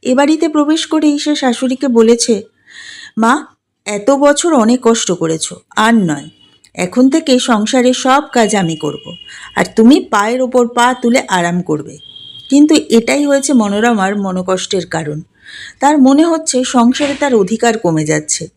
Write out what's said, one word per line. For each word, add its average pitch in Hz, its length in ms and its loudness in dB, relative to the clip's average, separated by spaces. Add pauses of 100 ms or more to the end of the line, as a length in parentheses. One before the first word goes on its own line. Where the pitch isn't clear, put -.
এ 247 140 0
বাড়িতে 302 340 2
প্রবেশ 311 380 0
করেই 302 320 0
সে 294 160 -2
শাশুড়িকে 262 520 -2
বলেছে, 226 560 2 (720)
"মা, 240 280 0 (400)
এত 208 260 -2
বছর 285 420 2
অনেক 240 300 2
কষ্ট 226 280 0
করেছ, 160 420 -4 (220)
আর 220 180 2
নয়, 160 360 -2 (440)
এখন 208 360 0
থেকে 277 300 2
সংসারে 247 540 0
সব 269 300 0 (100)
কাজ 214 220 2
আমি 170 200 -2
করব, 156 380 -10 (420)
আর - 100 0 (100)
তুমি 240 240 6
পায়ের 233 420 -2
ওপর 247 260 0
পা 240 340 0
তুলে 240 260 0
আরাম 175 340 -2
করবে।" 156 360 -6 (520)
কিন্তু 302 260 4
এটাই 247 500 0
হয়েছে 277 280 0
মনোরমার 208 640 0
মনোকষ্টের 185 720 -4
কারণ। 156 340 -8 (580)
তার 294 180 2
মনে 277 280 4
হচ্ছে 320 380 -2
সংসারে 254 560 0
তার 277 160 0
অধিকার 220 420 -2
কমে 160 280 -2
যাচ্ছে। 151 520 -4